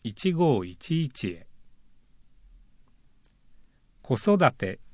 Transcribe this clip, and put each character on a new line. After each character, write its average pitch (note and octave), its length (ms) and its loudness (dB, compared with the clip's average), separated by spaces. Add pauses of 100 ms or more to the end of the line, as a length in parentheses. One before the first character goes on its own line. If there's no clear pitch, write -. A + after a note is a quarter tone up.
一 A#2+ 280 -2
五 D#3+ 320 2
一 D#3+ 380 -4
一 A#2+ 300 -4
へ。 E2 160 -16 (2500)
子 C3 140 -2
育 F#3 380 4
て、 - 260 -8 (140)